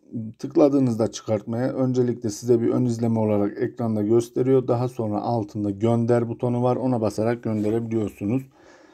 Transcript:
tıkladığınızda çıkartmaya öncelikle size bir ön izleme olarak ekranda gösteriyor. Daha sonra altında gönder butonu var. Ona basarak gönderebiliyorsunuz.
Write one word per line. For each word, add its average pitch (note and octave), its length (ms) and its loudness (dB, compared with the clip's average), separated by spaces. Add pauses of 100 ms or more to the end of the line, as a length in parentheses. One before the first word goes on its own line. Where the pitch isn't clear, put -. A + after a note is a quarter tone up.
(380)
tıkladığınızda C3 720 2
çıkartmaya A#2 600 -4
öncelikle B2 580 0
size A#2+ 300 2
bir A2+ 80 0
ön B2 160 0
izleme A#2 340 0
olarak G#2 440 0
ekranda A2 400 -2
gösteriyor. B2+ 640 2
Daha B2 200 0
sonra G#2+ 320 -4
altında G#2 500 -2
gönder A#2 580 2
butonu A#2+ 340 -2
var. B2 140 2
Ona B2 240 -2
basarak A2 420 -2
gönderebiliyorsunuz. A2 1000 -2 (520)